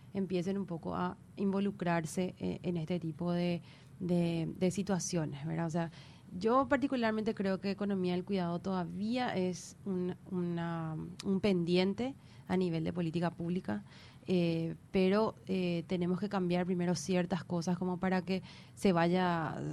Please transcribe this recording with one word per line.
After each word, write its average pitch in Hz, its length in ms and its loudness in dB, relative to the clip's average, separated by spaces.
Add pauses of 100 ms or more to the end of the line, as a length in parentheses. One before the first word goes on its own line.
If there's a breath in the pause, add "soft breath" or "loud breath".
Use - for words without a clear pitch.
(140 loud breath)
empiecen 190 440 0
un 190 80 -2
poco 170 280 -6
a 180 220 -2 (200)
involucrarse, 170 1000 0
eh, 185 240 -4
en 175 140 0
este 170 240 -2
tipo 170 320 -2
de, 175 280 0 (380 loud breath)
de, 170 580 2
de 185 140 2
situaciones, 170 760 -2
¿verdad? 165 200 -2
O 160 40 -4
sea, 165 200 -2 (460 loud breath)
yo 240 320 4
particularmente 233 680 0
creo 190 260 0
que 202 100 -2
economía 196 420 0
del 180 120 0
cuidado 175 360 0
todavía 190 760 -2
es 185 500 -2
un, 185 300 -2 (160)
una, 170 640 -2 (300)
un 190 160 0
pendiente 190 720 2 (340 loud breath)
a 185 80 0
nivel 170 280 2
de 175 80 -2
política 170 380 0
pública, 185 520 -4 (480 loud breath)
eh, 165 440 2 (160)
pero, 196 440 4 (120)
eh, 180 400 0
tenemos 180 340 0
que 202 80 -2
cambiar 180 380 2
primero 175 280 2
ciertas 175 500 0
cosas 175 340 0
como 180 200 -2
para 185 240 2
que 185 200 -2 (320 loud breath)
se 196 180 4
vaya, 170 640 4 (140)